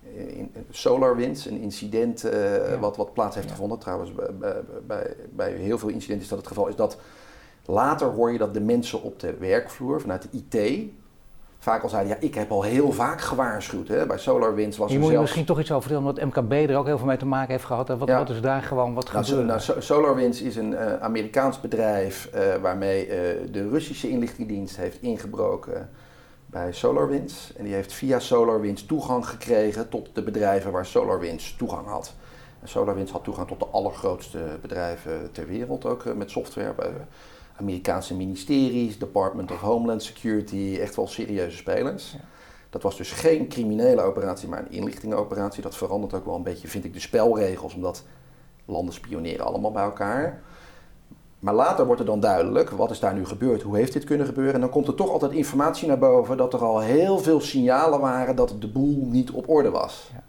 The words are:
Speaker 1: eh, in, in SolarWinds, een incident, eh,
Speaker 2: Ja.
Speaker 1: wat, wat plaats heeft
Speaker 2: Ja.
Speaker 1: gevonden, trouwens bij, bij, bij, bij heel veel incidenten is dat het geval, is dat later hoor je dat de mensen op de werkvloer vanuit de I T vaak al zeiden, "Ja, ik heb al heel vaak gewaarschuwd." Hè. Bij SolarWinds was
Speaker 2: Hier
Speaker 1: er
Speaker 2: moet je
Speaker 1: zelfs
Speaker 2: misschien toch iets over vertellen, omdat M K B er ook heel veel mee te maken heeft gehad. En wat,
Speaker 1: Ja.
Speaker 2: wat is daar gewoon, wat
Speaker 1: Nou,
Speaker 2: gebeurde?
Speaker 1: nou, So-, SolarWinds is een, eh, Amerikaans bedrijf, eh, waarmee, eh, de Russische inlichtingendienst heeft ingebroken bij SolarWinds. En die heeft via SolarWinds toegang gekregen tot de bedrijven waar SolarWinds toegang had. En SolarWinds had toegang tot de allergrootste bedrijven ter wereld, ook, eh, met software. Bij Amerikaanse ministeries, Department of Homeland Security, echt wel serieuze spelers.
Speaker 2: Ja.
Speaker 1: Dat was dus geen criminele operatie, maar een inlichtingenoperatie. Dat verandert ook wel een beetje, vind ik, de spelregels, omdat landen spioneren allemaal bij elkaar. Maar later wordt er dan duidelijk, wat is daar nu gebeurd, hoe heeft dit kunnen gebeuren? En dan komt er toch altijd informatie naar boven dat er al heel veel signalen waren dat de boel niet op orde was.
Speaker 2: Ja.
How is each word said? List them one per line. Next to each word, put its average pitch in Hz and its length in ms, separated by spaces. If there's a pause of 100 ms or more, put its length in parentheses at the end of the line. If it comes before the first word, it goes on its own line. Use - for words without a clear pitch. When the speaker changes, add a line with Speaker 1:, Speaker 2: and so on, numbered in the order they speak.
(160)
Speaker 1:
eh, - 120
in, - 240
in - 180
SolarWinds, 131 760
een 107 140
incident, 110 640
eh, 101 460
Speaker 2:
Ja. - 80
Speaker 1:
wat, 104 180
wat - 160
plaats 104 220
heeft 104 140
Speaker 2:
Ja. - 60
Speaker 1:
gevonden, 104 240
trouwens 92 360
bij, - 240
bij, 98 220 (260)
bij, - 300 (160)
bij 95 200
heel 98 260
veel 107 100
incidenten 101 360
is - 40
dat 101 100
het - 100
geval, 101 180
is 104 100
dat 107 220 (720)
later 135 400
hoor 117 240
je 117 60
dat 101 160
de 107 60
mensen 117 420
op - 180
de 85 140
werkvloer 123 680
vanuit - 220
de - 100
I 120 160
T 135 420 (680)
vaak 113 240
al - 60
zeiden, 101 240
"Ja, 151 140
ik - 80
heb 107 160
al 101 120
heel 131 300
vaak 143 280
gewaarschuwd." 107 680
Hè. 139 180
Bij 95 120
SolarWinds 107 580
was 104 120
Speaker 2:
Hier 135 80
Speaker 1:
er 143 60
Speaker 2:
moet 156 100
je - 40
Speaker 1:
zelfs 151 140
Speaker 2:
misschien 165 240
toch 151 60
iets 151 100
over 139 120
vertellen, 139 260
omdat 139 160
M 139 160
K 117 80
B 107 40
er 143 240
ook 143 100
heel 147 120
veel 120 80
mee 135 100
te 131 100
maken 131 260
heeft 131 120
gehad. 127 260
En 123 80
wat, 127 100
Speaker 1:
Ja. 131 100
Speaker 2:
wat 131 120
is 113 100
daar 135 220
gewoon, 123 320
wat 127 180
Speaker 1:
Nou, 104 120
Speaker 2:
gebeurde? 127 220
Speaker 1:
nou, 113 140
So-, - 200
SolarWinds 131 640
is 113 140
een, 107 180
eh, 107 260
Amerikaans 113 600
bedrijf, 107 680
eh, 98 280
waarmee, 98 520
eh, 87 460
de 101 160
Russische 151 400
inlichtingendienst 107 680
heeft 90 260
ingebroken 101 840 (580)
bij 87 260
SolarWinds. 139 840
En - 80
die 101 100
heeft 98 180
via 131 260
SolarWinds 113 680
toegang 117 400
gekregen 107 640
tot - 240
de 107 100
bedrijven 98 500
waar 90 140
SolarWinds 90 680
toegang - 300
had. - 280 (460)
En - 80
SolarWinds 98 440
had - 120
toegang 90 240
tot - 100
de - 80
allergrootste 98 720 (220)
bedrijven 85 720
ter 80 140
wereld, 123 400
ook, 120 180
eh, 117 80
met 104 180
software. 107 440
Bij - 160 (680)
Amerikaanse 92 580
ministeries, 117 840
Department 92 540
of 87 80
Homeland 113 420
Security, 98 800
echt 104 160
wel 104 100
serieuze 98 500
spelers. - 560
Speaker 2:
Ja. - 120 (460)
Speaker 1:
Dat - 120
was - 140
dus - 160
geen 160 360
criminele 117 540
operatie, - 460
maar 82 100
een - 120
inlichtingenoperatie. 104 920
Dat 98 140
verandert 95 380
ook 92 100
wel 87 100
een 87 80
beetje, 87 260
vind 98 160
ik, 87 80
de 104 80
spelregels, 104 760
omdat 90 300 (600)
landen 87 300
spioneren 82 520
allemaal 104 260
bij 104 100
elkaar. 107 600 (960)
Maar 101 160
later 139 320
wordt 120 140
er 110 60
dan 107 140
duidelijk, 104 500
wat 101 200
is 107 100
daar 98 140
nu 92 120
gebeurd, 117 360
hoe 104 140
heeft 127 160
dit 143 120
kunnen 143 220
gebeuren? 135 280
En 127 60
dan 127 100
komt 143 180
er 139 60
toch 190 160
altijd - 220
informatie 147 560
naar 139 100
boven 127 380
dat 127 180
er 120 100
al 110 160
heel 160 380
veel 151 220
signalen 139 600
waren 127 360
dat 123 240
de 107 80
boel 135 420
niet 123 200
op - 180
orde 151 220
was. - 420
Speaker 2:
Ja. 120 160